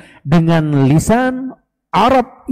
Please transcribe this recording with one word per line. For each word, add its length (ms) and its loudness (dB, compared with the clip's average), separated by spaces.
dengan 640 0
lisan 680 0
Arab 640 -2